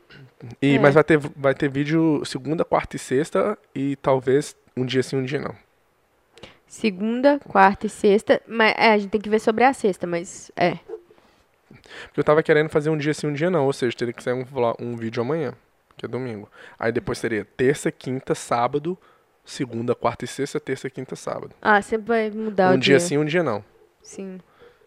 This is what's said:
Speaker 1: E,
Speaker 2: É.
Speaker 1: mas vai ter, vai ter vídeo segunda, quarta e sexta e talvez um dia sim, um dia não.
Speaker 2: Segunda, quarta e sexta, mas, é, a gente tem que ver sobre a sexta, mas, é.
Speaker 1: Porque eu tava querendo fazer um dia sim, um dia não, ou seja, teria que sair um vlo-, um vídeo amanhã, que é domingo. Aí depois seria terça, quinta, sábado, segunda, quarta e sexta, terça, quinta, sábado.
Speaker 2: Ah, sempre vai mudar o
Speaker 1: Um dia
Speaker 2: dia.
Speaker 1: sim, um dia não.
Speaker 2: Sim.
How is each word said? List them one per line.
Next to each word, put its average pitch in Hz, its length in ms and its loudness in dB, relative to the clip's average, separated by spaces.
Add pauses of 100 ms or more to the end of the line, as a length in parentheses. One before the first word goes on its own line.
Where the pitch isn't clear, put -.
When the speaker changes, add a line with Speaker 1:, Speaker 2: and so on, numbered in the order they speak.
(600)
Speaker 1:
E, 139 160 4
Speaker 2:
É. - 20 4
Speaker 1:
mas 143 160 6
vai 151 100 8
ter, 156 140 4
vai 139 360 -2
ter 151 140 -2
vídeo 147 560 0
segunda, 151 400 -4
quarta 156 320 -2
e - 20 -8
sexta 190 580 -2 (180)
e 139 220 -4
talvez 135 600 0 (200)
um 127 80 -2
dia 127 180 0
sim, - 140 -4
um 135 80 -2
dia 135 140 -6
não. - 160 -8 (1120)
Speaker 2:
Segunda, 233 800 0
quarta 196 400 4
e - 40 -2
sexta, 214 580 2
mas, 220 280 2
é, 220 160 4
a 208 60 4
gente 202 120 -4
tem 214 100 0
que 202 100 -12
ver 214 80 2
sobre 226 240 2
a 262 100 6
sexta, 190 320 -2
mas, 175 520 -8
é. 170 220 0 (1300)
Speaker 1:
Porque - 160 -8
eu 143 40 0
tava 151 180 6
querendo 156 260 4
fazer 156 220 0
um 160 80 0
dia 147 160 -2
sim, - 140 -6
um 147 40 -4
dia 151 180 -2
não, 151 160 2
ou 135 60 2
seja, 120 240 -2
teria 120 160 -4
que - 100 -16
sair 127 120 -4
um 127 100 -6
vlo-, 123 360 -2
um 120 160 -8
vídeo 113 260 -4
amanhã, 143 320 -4 (420)
que - 80 -12
é 117 40 -8
domingo. 117 400 -8 (300)
Aí 117 120 0
depois 120 280 -4
seria 113 260 -4
terça, 143 480 0
quinta, - 420 -6
sábado, 143 640 -2 (460)
segunda, 117 500 -6
quarta 120 300 -4
e 120 40 -12
sexta, 143 300 -6
terça, 135 320 -8
quinta, 135 240 -12
sábado. - 380 -10 (100)
Speaker 2:
Ah, 208 180 4
sempre 220 280 -6
vai 226 220 0
mudar 208 420 2
o - 20 6
Speaker 1:
Um 135 40 4
dia 135 200 6
Speaker 2:
dia. - 20 6
Speaker 1:
sim, 175 160 -2
um 151 80 2
dia 165 200 0
não. 104 200 -4 (380)
Speaker 2:
Sim. 185 380 -14 (460)